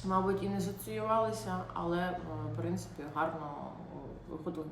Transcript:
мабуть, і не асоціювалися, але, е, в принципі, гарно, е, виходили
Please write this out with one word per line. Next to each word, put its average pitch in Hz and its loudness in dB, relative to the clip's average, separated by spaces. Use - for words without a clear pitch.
мабуть, 190 4
і 196 2
не 196 2
асоціювалися, 214 2
але, 175 2
е, 180 0
в 160 -4
принципі, 170 -2
гарно, 151 0
е, - -10
виходили 156 -4